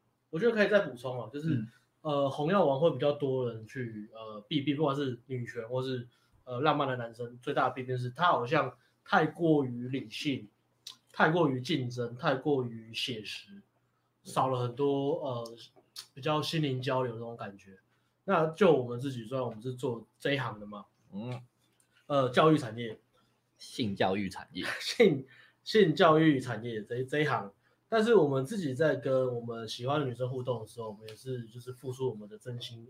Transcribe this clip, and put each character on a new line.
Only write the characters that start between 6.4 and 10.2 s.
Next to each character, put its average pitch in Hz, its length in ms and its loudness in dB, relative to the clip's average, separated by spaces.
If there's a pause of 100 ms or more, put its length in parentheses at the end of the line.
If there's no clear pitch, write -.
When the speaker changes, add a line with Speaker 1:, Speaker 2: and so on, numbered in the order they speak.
Speaker 1:
呃， 127 160 -8
浪 147 180 2
漫 139 80 0
的 131 100 -2
男 117 160 -8
生， 120 300 -12
最 143 100 -4
大 139 160 2
的 131 60 -4
弊 131 80 -8
病 127 160 -4
是 123 120 -4
他 170 160 -2
好 123 200 2
像 131 260 2 (320)
太 170 220 4
过 156 380 2
于 123 240 -6
理 135 200 -6
性， 117 400 -6 (640)